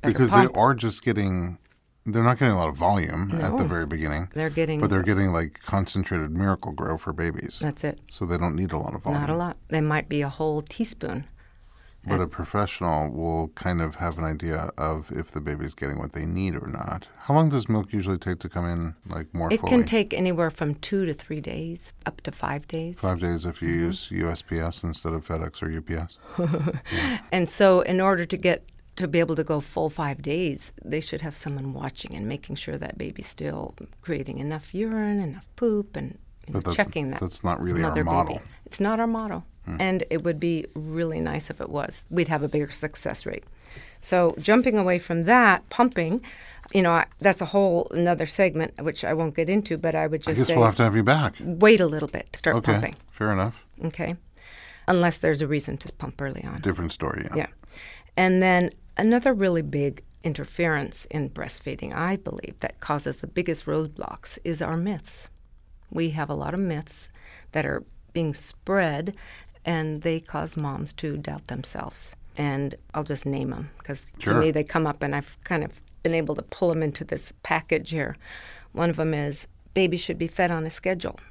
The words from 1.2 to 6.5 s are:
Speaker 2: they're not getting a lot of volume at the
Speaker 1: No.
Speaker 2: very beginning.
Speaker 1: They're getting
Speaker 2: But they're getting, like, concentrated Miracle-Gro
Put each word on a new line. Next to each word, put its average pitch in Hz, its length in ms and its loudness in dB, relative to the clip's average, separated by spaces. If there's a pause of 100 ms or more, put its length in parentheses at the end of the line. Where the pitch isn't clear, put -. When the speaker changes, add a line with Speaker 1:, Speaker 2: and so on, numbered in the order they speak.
Speaker 2:
they're 110 160 2
not 120 160 6
getting 123 160 6
a 92 40 4
lot 82 100 2
of 71 80 -2
volume 90 640 2
at - 160 2
the 269 80 2
Speaker 1:
No. 78 40 0
Speaker 2:
very 82 180 0
beginning. 78 480 -2
Speaker 1:
They're 156 160 -2
getting 156 300 0
Speaker 2:
But - 100 4
they're 95 120 4
getting, 98 300 4
like, 82 300 -2
concentrated 90 680 0
Miracle-Gro 82 680 0